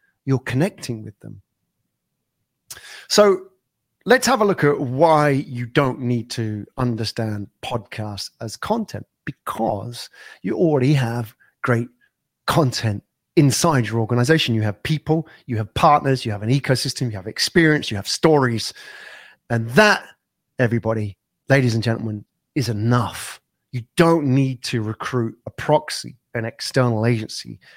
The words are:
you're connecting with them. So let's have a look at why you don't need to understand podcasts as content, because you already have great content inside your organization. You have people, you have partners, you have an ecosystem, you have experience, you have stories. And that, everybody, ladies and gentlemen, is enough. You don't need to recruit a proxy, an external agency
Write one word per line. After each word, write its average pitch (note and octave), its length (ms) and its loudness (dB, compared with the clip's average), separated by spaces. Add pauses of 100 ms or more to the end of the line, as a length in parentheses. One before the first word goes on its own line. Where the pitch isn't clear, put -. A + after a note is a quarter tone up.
(260)
you're C3+ 140 0
connecting B2 640 -4
with G#2+ 180 -16
them. G#2 200 -18 (1700)
So G3+ 400 4 (580)
let's B3+ 200 4
have A#3+ 140 2
a G#3+ 60 4
look G3 180 2
at C#3+ 160 2
why D3 480 4
you C3 380 -2
don't C3 340 0
need A#2+ 300 -2
to G#2+ 340 -6 (140)
understand A2 680 -4 (120)
podcasts G#2+ 720 -10 (100)
as A2+ 160 -12
content, - 480 -6 (220)
because A2 840 -8 (320)
you G#3 160 -4
already D3+ 380 2
have A#2 420 -2 (240)
great A#2+ 280 0 (580)
content A#2 560 0 (340)
inside C3+ 500 4
your A2 140 -2
organization. B2 540 2
You A2 80 0
have G#2+ 200 -4
people, D#3 460 -2 (160)
you A#2+ 140 -6
have G#2+ 160 -8
partners, D3 500 2
you A2 80 -4
have G2+ 100 -8
an G#2+ 60 -4
ecosystem, C3 640 -2
you G2+ 60 -10
have F#2+ 100 -12
experience, D3+ 640 0
you A2 60 -6
have G2 120 -8
stories. C3 640 2 (800)
And A#2 200 -2
that, G3+ 360 4 (520)
everybody, A2 600 -2 (320)
ladies C3 240 4
and A2+ 100 0
gentlemen, A2 400 -4 (300)
is B2+ 160 -2
enough. A2 680 -2 (320)
You A#2+ 100 -6 (140)
don't E3 300 4
need C3 380 0
to A#2 180 -4
recruit A2+ 540 -4 (100)
a - 40 -14
proxy, - 640 -4 (160)
an A2+ 140 -6
external A#2+ 580 0
agency A2 540 -4 (180)